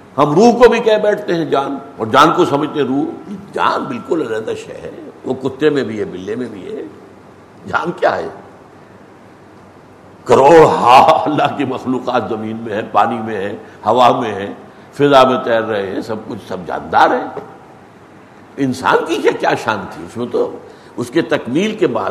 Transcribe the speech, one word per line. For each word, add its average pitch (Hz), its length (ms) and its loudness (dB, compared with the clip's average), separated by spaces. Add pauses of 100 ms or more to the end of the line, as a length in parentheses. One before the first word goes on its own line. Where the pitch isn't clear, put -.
(180)
ہم 147 160 2
روح 233 280 6
کو 240 60 10
بھی 226 100 4
کہہ 214 200 2
بیٹھتے 208 360 -2
ہیں 165 100 -2
جان، 139 340 -2 (180)
اور 110 100 -6
جان 139 260 6
کو 180 120 2
سمجھتے 143 360 0
ہیں 127 80 0
روح۔ 156 460 -4 (180)
جان - 320 0
بالکل 135 420 -4
علیحدہ 110 300 -6 (100)
شے - 60 -16
ہے، - 180 -14 (340)
وہ 127 100 -6
کتے 135 360 -2
میں 139 140 0
بھی 107 160 -6
ہے، 101 40 -4
بلے 92 320 -8
میں 123 100 -8
بھی 90 300 -14
ہے۔ - 60 -10 (840)
جان - 260 -4
کیا - 240 -2
ہے؟ 87 120 -8 (2000)
کروڑ 139 420 8
ہا 131 600 6
اللہ 143 300 -2
کی 143 80 -4
مخلوقات 127 640 -2
زمین 110 280 -6
میں 113 180 -8
ہے، 104 80 -4 (100)
پانی 107 260 2
میں 110 160 -8
ہے، 101 220 -6 (300)
ہوا 123 340 4
میں 110 140 -4
ہے، 98 200 -8 (380)
فضا 139 320 4
میں 123 200 2
تیر 117 180 0
رہے 107 240 -4
ہیں، 95 140 -8
سب 110 160 -8 (120)
کچھ، 120 100 -10 (100)
سب 92 80 -8 (100)
جاندار - 440 0
ہیں۔ - 300 -6 (1160)
انسان 127 400 0 (120)
کی - 80 -2
کیا، 269 240 0
کیا - 100 0 (140)
شان 107 160 -2 (100)
تھی؟ - 140 -16
اس 90 120 -18
میں 120 160 -6
تو - 260 -4 (380)
اس - 140 -8
کے 165 120 0
تکمیل 151 540 -2
کے - 100 2
بعد، 110 240 -4